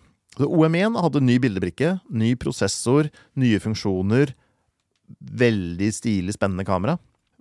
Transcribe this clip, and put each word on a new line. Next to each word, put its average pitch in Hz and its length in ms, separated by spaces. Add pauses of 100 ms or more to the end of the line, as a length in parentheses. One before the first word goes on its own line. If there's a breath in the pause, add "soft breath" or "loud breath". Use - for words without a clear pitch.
(380 soft breath)
Så 143 100
O 160 160
M 160 120
en 208 200
hadde 160 260
ny 123 160
bildebrikke, 123 640 (100)
ny 117 260
prosessor, 139 720 (260 soft breath)
nye 120 240
funksjoner, 107 760 (840)
veldig 101 720
stilig, 101 440
spennende 98 280
kamera. 101 360 (420)